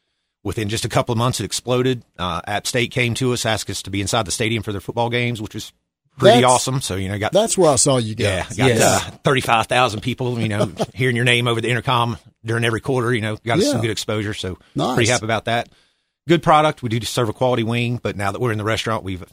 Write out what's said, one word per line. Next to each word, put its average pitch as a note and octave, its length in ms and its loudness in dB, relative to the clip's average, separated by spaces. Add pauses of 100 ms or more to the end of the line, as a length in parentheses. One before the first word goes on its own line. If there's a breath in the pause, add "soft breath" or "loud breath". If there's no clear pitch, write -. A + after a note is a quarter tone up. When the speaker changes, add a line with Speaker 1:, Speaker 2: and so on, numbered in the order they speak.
(440)
Speaker 1:
within G2+ 240 -4
just G#2+ 160 -4
a A#2+ 40 -2
couple B2+ 240 0
of A2 60 0
months, A#2+ 220 0
it G#2 40 -2
exploded. B2 580 -2 (160)
Uh, F#2+ 280 -4
App G2+ 220 -4
State B2 240 0
came A#2+ 220 0
to B2+ 180 0
us, A#2+ 120 -4
asked A2 240 0
us G2 140 -8
to G2 80 -10
be G2 100 -4
inside G#2+ 260 0
the E2 40 -8
stadium A2 320 -2
for - 100 -8
their G2 80 -6
football A#2 300 -4
games, A#2+ 320 -2
which G2+ 120 -10
was - 180 -10 (440)
pretty A#3 240 8
Speaker 2:
That's B2 120 6
Speaker 1:
awesome. C3 280 2
So, - 140 -4
you F#2+ 140 -4
know, G2+ 100 -4
got G#2 140 -2
Speaker 2:
that's G#3 260 2
where E3+ 120 6
I C3 60 4
saw C3 220 4
you A2 180 -4
Speaker 1:
Yeah, G2 280 0
Speaker 2:
guys. - 120 -10
Speaker 1:
got, A#2 120 2
Speaker 3:
Yes. A2+ 140 4
Speaker 1:
uh, F#2+ 280 2 (140)
thirty-five B2 420 2
thousand B2 340 0
people, B2 400 -4
you A2+ 80 -2
know, G#2 220 -2 (120)
Speaker 2:
<laughs> - 120 -8
Speaker 1:
hearing B2 220 0
your A#2 100 0
name A#2+ 220 2
over A#2 120 0
the A2+ 80 -2
intercom A#2+ 480 0 (280)
during A#2 200 -2
every A2+ 160 0
quarter, B2 320 0
you A2 80 0
know, G#2+ 240 -4
got A#2 140 0
us G#3+ 80 2
some C#4+ 120 0
Speaker 2:
Yeah. G#2+ 40 -2
Speaker 1:
good A2+ 80 0
exposure. G#2+ 420 -4
So F#2 260 -8 (180 soft breath)
Speaker 2:
Nice. G3 180 -2
Speaker 1:
pretty A#2 160 2
happy A#2+ 140 2
about A2 220 -2
that. A#2 220 -2 (600)
Good E3 160 4
product. D#3 380 4
We B2 60 -4
do A#2 120 0
serve A2+ 280 -2
a A2 40 -4
quality B2 320 0
wing, A#2+ 360 -2
but G2 160 -4
now G2 140 -2
that G2+ 100 -8
we're B2 120 0
in G#2+ 60 -2
the G#2 60 -4
restaurant, A2+ 380 -2
we've, F#2 300 -8